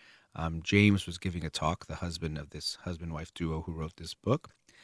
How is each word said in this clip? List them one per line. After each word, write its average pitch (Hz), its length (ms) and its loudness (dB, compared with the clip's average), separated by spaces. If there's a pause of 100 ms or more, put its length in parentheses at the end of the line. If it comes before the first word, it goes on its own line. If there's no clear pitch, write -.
(360)
um, 80 260 -2
James 101 440 8
was 85 120 -8
giving 85 280 -4
a 78 40 -6
talk, - 360 0
the 80 100 -8
husband 82 420 -4
of 71 120 -10
this - 340 -6
husband-wife 82 500 -6
duo 80 280 -2
who 87 120 -6
wrote 80 240 -6
this 82 160 -10
book, - 380 0 (320)